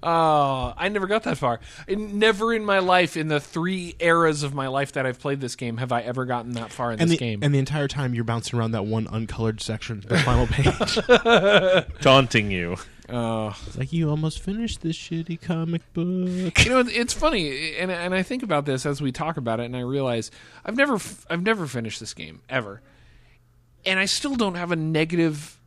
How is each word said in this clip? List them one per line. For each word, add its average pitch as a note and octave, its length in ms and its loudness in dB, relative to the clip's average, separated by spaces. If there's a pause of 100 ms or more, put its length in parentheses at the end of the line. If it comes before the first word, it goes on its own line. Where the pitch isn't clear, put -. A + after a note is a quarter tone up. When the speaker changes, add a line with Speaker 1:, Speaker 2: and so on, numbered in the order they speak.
Speaker 1:
Oh, D3 720 2
I F3 120 -2
never G3 200 -2
got A3 160 0
that - 120 -2
far. A#2+ 220 0 (300)
In, G#3 320 -4
never A3 340 2
in G#3+ 100 -2
my G3+ 140 4
life, F3+ 380 4
in D#3 100 -2
the D3+ 140 2
three F3 580 -4
eras E3 460 4
of C#3 100 -4
my C3+ 140 -4
life C3+ 240 -2
that C3+ 120 -2
I've B2+ 140 -2
played C#3+ 220 -4
this B2 160 -6
game, A#2 220 -6
have B2+ 120 -4
I A#2+ 120 0
ever B2 240 -4
gotten A#2+ 260 -4
that A2+ 180 -6
far A#2+ 220 -4
in A2 80 -2
Speaker 2:
And E3 100 4
Speaker 1:
this E3 80 4
Speaker 2:
the, B2+ 60 -4
Speaker 1:
game. G#2+ 180 -2
Speaker 2:
and C#3+ 100 2
the C#3 60 4
entire C#3+ 300 0
time C3 260 -2
you're A#2 80 0
bouncing A#2 340 -2
around A2+ 160 0
that G#2 120 -2
one A2 260 -2
uncolored A2 500 -4
section, G#2+ 460 -8
the - 120 2
final B2 280 4
Speaker 1:
<laughs> - 0 -
Speaker 2:
page. - 540 2 (1000)
Speaker 3:
Taunting B2 520 6
you. F2+ 240 -2 (320)
Speaker 1:
Oh. A2+ 580 -4
Speaker 2:
It's - 100 -12
like, C3 160 -6
"You E3 180 2
almost D#3 300 -2
finished A3 420 -4
this E3 140 -2
shitty E3 440 -8
comic E3 420 -2 (100)
book." F3+ 720 0
Speaker 1:
You A3+ 60 0
know, B3+ 100 4
it's, B3 120 2
it's A#3+ 220 0
funny, D#3+ 640 -2
and, F#3 120 -2
and F3+ 240 -4
I F#3+ 80 0
think B3+ 220 -6
about D3+ 200 0
this C3+ 220 -2
as C#3+ 140 -2
we C#3 100 -2
talk D#3 280 -4
about A#2 200 -2
it, A#2+ 60 -4
and B2 120 -8
I B2+ 40 -6
realize B2 500 -2 (340)
I've G#3+ 120 -6
never C#4 200 2
f-, - 320 -10
I've E3+ 140 -4
never G3+ 240 0
finished A#2 320 -8
this - 160 -12
game, D#2+ 340 -14
ever. A2 320 -4 (1040)
And F#3+ 140 0
I G3 60 2
still C#4 320 -2
don't G3+ 200 2
have F3 140 -4
a F3 60 2
negative D#3+ 920 0